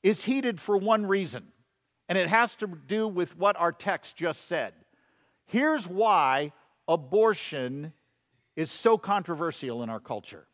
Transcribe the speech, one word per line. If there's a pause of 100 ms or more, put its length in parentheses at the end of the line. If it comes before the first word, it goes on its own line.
is
heated
for
one
reason, (600)
and
it
has
to
do
with
what
our
text
just
said. (720)
Here's
why (340)
abortion (640)
is
so
controversial
in
our
culture.